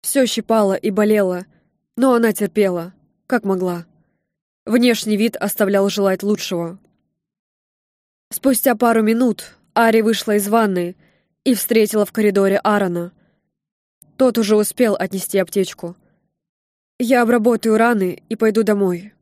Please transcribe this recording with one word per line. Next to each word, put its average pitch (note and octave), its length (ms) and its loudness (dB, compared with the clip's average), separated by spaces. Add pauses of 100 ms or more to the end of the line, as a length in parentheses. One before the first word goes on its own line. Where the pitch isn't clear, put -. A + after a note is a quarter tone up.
Все C4+ 240 0
щипало G#3+ 480 0
и G#3 180 -4
болело, G3 540 0 (500)
но B3+ 180 2
она A#3 200 2
терпела, F#3+ 600 -2 (340)
как B3 160 -2
могла. F3+ 420 -4 (800)
Внешний A3+ 520 2
вид A3+ 180 0
оставлял G3 540 0
желать G3 340 -2
лучшего. F#3+ 540 -4 (1500)
Спустя C4 440 0
пару A3+ 260 2
минут A3+ 580 -2 (140)
Ари A3+ 280 4
вышла G#3+ 340 0
из G3+ 140 0
ванны F#3+ 460 0 (500)
и C4 80 2
встретила G#3+ 520 0
в - 60 -18
коридоре G3 460 0
Аарона. F3+ 560 -2 (1040)
Тот B3+ 200 2
уже G#3+ 200 2
успел G#3+ 380 0
отнести F#3+ 420 -6
аптечку. F#3 580 -4 (1040)
«Я B3 220 2
обработаю A3+ 560 2
раны G#3+ 500 0
и A3+ 80 -6
пойду A3 280 2
домой» G3+ 580 0